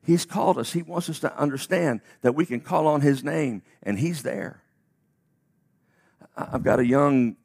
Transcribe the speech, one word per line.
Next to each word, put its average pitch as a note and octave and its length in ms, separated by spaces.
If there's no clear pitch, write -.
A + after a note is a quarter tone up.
He's E3+ 200
called F#3+ 320
us. A#2 160
He E3+ 80
wants E3+ 280
us D#3+ 100
to - 180
understand C#3 640
that B2 120
we E3 100
can B2 140
call D#3+ 280
on D3 120
His C#3 240
name, C#3+ 380
and G2+ 160
He's D#3 240
there. - 400
I, - 180
I've B2+ 100
got B2 160
a B2 60
young C3 600